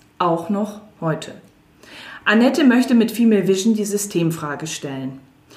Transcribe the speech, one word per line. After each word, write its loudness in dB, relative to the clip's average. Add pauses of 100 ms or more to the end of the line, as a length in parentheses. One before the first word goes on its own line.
(180)
auch -2
noch -4 (200)
heute. -6 (920)
Annette 4
möchte 4
mit 2
Female 2
Vision 2
die -2
Systemfrage -4
stellen. -10 (360)